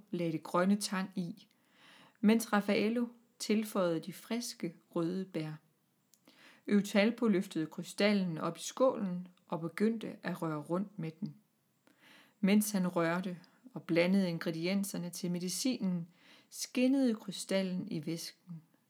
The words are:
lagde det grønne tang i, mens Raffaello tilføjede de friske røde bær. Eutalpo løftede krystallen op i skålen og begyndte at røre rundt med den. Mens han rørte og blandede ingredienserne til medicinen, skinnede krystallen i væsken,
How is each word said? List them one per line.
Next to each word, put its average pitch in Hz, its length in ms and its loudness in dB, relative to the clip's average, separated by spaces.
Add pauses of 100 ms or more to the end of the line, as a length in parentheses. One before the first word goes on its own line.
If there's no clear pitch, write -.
(100)
lagde 170 220 -2
det 160 100 -4
grønne 190 340 4
tang 196 400 -4
i, 175 300 -6 (760)
mens 226 320 4
Raffaello 208 540 2 (320)
tilføjede 202 640 0
de 165 120 -10
friske - 600 -8 (200)
røde 180 300 -2
bær. 156 280 -6 (1120)
Eutalpo 208 640 4
løftede 175 380 2
krystallen 185 720 0
op 165 180 -4
i - 40 -14
skålen 185 680 0 (200)
og 165 120 -4
begyndte 214 640 -2
at 180 200 -6
røre 156 180 -2
rundt 175 380 -4
med 160 120 -6 (100)
den. 147 140 -8 (1080)
Mens 208 300 4
han 180 180 2
rørte 175 500 0 (360)
og 156 80 -10
blandede 180 460 4
ingredienserne 175 800 -2
til 175 200 -6
medicinen, 180 800 -2 (420)
skinnede 254 640 2
krystallen 190 720 -2
i 156 180 -6
væsken, 165 560 -10 (280)